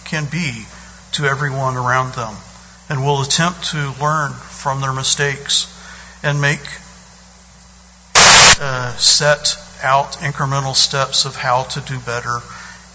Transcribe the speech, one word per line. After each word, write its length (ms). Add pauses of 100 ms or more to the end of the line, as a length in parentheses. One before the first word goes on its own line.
can 220
be 400 (460)
to 120
everyone 520
around 380
them, 200 (540)
and 160
will 180
attempt 480
to 320
learn 300
from 480
their 120
mistakes 720 (560)
and 180
make, 260 (1900)
uh, 360
set 600 (260)
out 320
incremental 600
steps 500
of 120
how 280
to 180
do 180
better 400 (540)